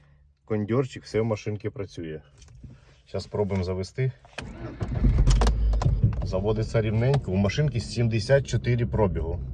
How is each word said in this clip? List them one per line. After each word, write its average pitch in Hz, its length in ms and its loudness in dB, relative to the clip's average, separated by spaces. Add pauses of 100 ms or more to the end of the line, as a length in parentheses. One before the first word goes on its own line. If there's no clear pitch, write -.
(440)
Кондьорчик, 110 600 -4
все 107 160 -2
в 110 40 2
машинці 104 460 -4
працює. 80 500 -10 (880)
Зараз 95 160 -8
спробуємо 98 400 -2
завести. 95 480 -4 (2250)
Заводиться 107 560 0
рівненько. 113 500 0
У 95 40 0
машинки 117 440 0
сімдесят 120 680 2
чотири 120 400 0
пробігу. 90 540 0 (120)